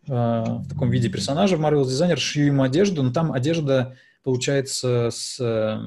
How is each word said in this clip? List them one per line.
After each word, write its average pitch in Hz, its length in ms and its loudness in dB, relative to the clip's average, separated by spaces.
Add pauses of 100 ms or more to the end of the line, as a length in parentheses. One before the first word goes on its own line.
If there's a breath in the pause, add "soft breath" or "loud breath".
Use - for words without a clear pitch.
э, 143 40 -6
в 117 580 -2
таком - 200 -2
виде 123 200 2
персонажа 175 480 0
в 156 40 -2
Marvel's 147 240 2
Designer, 147 320 0
шью 147 300 0
ему 139 160 4
одежду, 156 400 2
но 123 80 2
там 165 200 0
одежда 135 640 0 (280 loud breath)
получается 127 880 0
с, - 280 -10
э, 110 480 -2